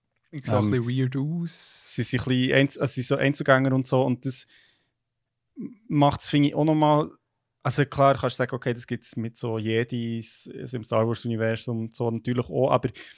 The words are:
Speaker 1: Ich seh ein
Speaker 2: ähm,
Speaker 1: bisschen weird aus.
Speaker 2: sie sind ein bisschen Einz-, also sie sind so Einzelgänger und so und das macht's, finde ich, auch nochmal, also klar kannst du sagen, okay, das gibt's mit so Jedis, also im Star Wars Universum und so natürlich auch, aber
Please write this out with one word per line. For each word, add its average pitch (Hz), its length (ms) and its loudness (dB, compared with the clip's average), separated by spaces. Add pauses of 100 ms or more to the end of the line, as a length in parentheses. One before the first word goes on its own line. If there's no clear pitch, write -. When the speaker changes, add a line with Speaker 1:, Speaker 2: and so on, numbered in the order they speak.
(320)
Speaker 1:
Ich 143 140 -12
seh 151 100 -2
ein 104 100 4
Speaker 2:
ähm, 104 60 2
Speaker 1:
bisschen 120 160 0
weird 131 280 -2
aus. 160 800 -6
Speaker 2:
sie 123 80 -2
sind 123 180 -2
ein - 60 -6
bisschen 127 260 2
Einz-, 135 240 4
also - 160 -2
sie 131 80 -4
sind 123 60 -4
so 139 80 2
Einzelgänger 135 580 2
und 131 140 0
so 131 160 2
und 127 220 -2
das 131 200 -6 (1400)
macht's, 143 420 4
finde 147 200 4
ich, - 60 -8
auch 151 100 2
nochmal, 151 440 4 (540)
also 135 220 2
klar 139 320 4
kannst 127 180 -2
du - 40 -8
sagen, 127 160 -2
okay, 120 180 -2
das 120 120 -8
gibt's - 300 -8
mit 113 220 -6
so 117 200 -4
Jedis, 113 920 -4 (100)
also 123 180 -10
im 107 60 -8
Star 113 240 2
Wars 117 180 -2
Universum 113 540 -2
und 113 160 -8
so 117 160 0
natürlich 120 380 -2
auch, 135 220 2
aber 127 180 2 (280)